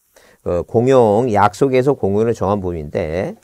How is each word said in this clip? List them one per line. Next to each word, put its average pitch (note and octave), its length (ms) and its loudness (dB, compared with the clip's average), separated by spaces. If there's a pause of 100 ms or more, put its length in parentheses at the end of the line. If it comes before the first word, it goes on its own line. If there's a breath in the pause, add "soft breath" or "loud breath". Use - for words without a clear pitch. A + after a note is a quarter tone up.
(440 soft breath)
어, F2 180 -4
공용, A#2+ 680 2
약속에서 B2+ 640 2
공용으로 G#2+ 380 -2
정한 G2+ 280 -2
부분인데 F2 840 -6